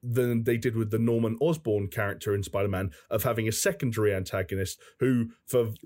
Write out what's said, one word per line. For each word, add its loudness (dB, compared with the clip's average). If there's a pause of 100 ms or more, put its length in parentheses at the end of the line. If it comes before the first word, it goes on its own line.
than 2
they 2
did -2
with 0
the 0
Norman 2
Osborn 0
character -2
in -2
Spider-Man -2 (180)
of 0
having 0
a 0
secondary 0
antagonist -4 (200)
who, 2 (160)
for, 2 (140)